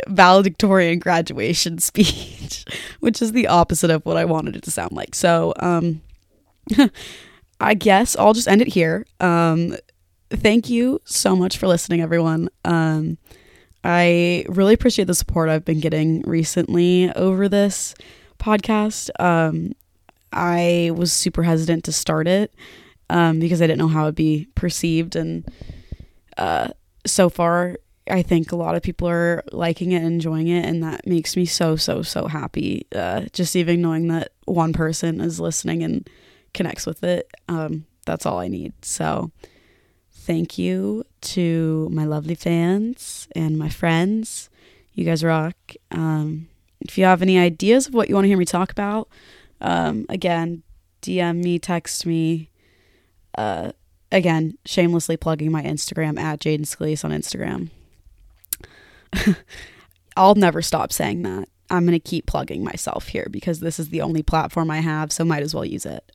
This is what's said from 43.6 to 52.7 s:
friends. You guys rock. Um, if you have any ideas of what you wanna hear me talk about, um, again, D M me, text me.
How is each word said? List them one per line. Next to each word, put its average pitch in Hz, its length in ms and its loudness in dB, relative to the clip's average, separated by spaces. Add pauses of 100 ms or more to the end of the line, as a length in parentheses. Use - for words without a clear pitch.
friends. 185 800 -2 (440)
You 180 120 -4
guys 165 180 0
rock. 160 320 0 (360)
Um, 156 580 -4 (320)
if - 160 -8
you 190 80 4
have 185 160 6
any 185 160 4
ideas 180 500 4
of 269 60 -10
what 233 160 2
you - 60 0
wanna 196 120 4
hear 202 100 4
me 180 80 2
talk 180 260 -2
about, 208 380 -4 (520)
um, - 480 -2
again, 170 540 -2 (380)
D 185 180 -4
M 170 220 -2
me, 175 180 0
text - 460 -6
me. 165 440 -2 (880)